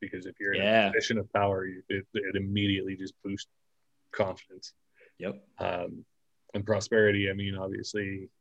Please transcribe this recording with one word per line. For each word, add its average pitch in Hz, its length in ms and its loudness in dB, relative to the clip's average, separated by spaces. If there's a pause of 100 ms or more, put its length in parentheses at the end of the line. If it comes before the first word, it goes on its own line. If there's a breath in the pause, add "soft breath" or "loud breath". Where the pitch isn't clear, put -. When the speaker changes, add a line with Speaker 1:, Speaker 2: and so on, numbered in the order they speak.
Speaker 1:
because 92 240 -10
if 95 160 -12
you're 98 140 -2
in 95 80 2
Speaker 2:
Yeah. 107 260 6
Speaker 1:
a 98 40 0
position 113 260 2
of 98 160 -4
power, 98 320 2
you, 92 240 -10
it, 98 240 -4
it 98 200 -2
immediately 98 640 0
just 92 160 -10 (100)
boosts 98 280 -8 (600)
confidence. 92 640 -6 (460 soft breath)
Speaker 2:
Yep. 98 160 -6 (240)
Speaker 1:
Um, 90 440 -4 (520)
and 101 100 -4
prosperity, 101 640 4
I 95 60 -2
mean, 98 220 -4
obviously, 98 760 -6 (100)